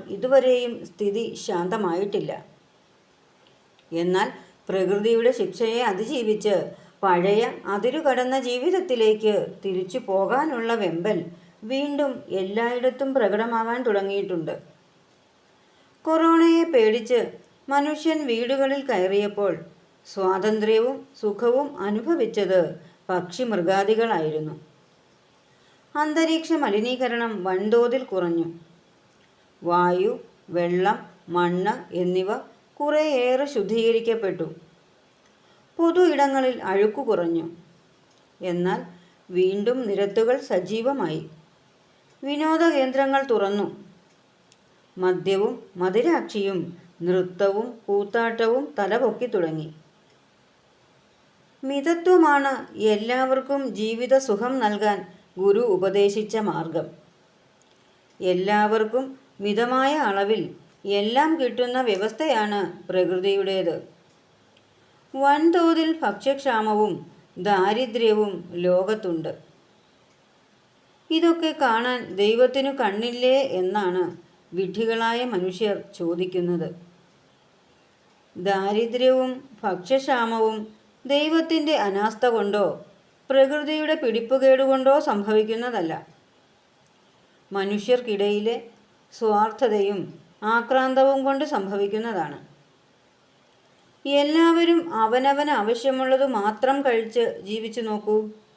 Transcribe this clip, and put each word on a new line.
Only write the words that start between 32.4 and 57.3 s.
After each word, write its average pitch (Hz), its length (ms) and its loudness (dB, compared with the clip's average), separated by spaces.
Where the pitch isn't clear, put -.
കുറേയേറെ 294 760 0
ശുദ്ധീകരിക്കപ്പെട്ടു. 220 960 0
പൊതു 339 220 4
ഇടങ്ങളിൽ 269 440 2
അഴുക്കു 214 400 2
കുറഞ്ഞു. 170 360 0
എന്നാൽ 180 380 -2
വീണ്ടും 196 480 0
നിരത്തുകൾ 202 480 0
സജീവമായി. 202 720 -2
വിനോദ 311 400 0
കേന്ദ്രങ്ങൾ 269 460 2
തുറന്നു. 202 360 0
മദ്യവും 190 560 0
മദിരാക്ഷിയും 202 800 0
നൃത്തവും 196 600 0
കൂത്താട്ടവും 226 800 0
തലപൊക്കി 220 520 0
തുടങ്ങി. 160 420 -2
മിതത്വമാണ് 294 880 2
എല്ലാവർക്കും 262 680 0
ജീവിത 226 340 -2
സുഖം 233 260 -2
നൽകാൻ 208 360 0
ഗുരു 202 220 4
ഉപദേശിച്ച 202 600 0
മാർഗം. 160 380 -4